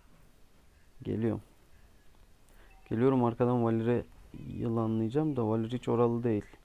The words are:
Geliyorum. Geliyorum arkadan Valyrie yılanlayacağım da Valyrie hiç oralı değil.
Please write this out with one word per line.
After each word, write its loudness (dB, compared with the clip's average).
Geliyorum. -2
Geliyorum 4
arkadan 2
Valyrie 0
yılanlayacağım -2
da 0
Valyrie -2
hiç -6
oralı 2
değil. 0